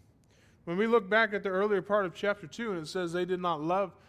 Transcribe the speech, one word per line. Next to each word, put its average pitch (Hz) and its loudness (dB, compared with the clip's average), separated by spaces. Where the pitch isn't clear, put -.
When 170 -6
we 208 2
look 226 2
back 214 4
at 196 -4
the 202 -2
earlier 196 2
part 202 2
of 165 -6
chapter 202 -4
two, 226 -6
and 175 -4
it 151 -10
says 175 -4
they 180 0
did 180 -2
not 170 -2
love 180 0